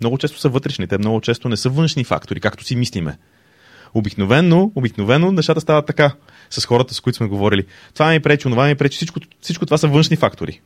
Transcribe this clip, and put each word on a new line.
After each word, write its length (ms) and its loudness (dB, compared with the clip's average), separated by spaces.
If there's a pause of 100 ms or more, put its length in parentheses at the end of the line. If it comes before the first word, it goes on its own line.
много 180 -2
често 220 -6
са 80 2
вътрешни, 380 -4
те 120 -2
много 220 0
често 280 -4
не 80 -2
са 120 -2
външни 360 0
фактори, 360 -4
както 240 -6
си 120 -4
мислиме. 420 -4 (760)
Обикновено, 800 2
обикновено 580 0
нещата 280 0
стават 260 0
така 260 2 (380)
с 140 -6
хората, 300 0
с 60 -8
които 160 -2
сме 120 -2
говорили. 360 0 (300)
„Това 160 2
ми 100 4
пречи, 260 2
онова 200 2
ми 80 4
пречи“, 220 -6
всичко, 240 -8 (200)
всичко 240 -6
това 140 0
са 100 2
външни 280 4
фактори. 500 -2